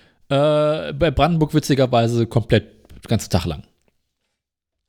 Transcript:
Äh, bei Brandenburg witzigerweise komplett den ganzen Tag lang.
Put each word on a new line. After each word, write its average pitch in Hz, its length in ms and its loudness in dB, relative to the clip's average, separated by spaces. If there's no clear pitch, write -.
Äh, 151 640 0
bei 151 200 0
Brandenburg 156 420 0
witzigerweise 120 720 2
komplett - 380 0
den - 180 -18
ganzen - 220 -2
Tag 92 160 0
lang. 78 160 -8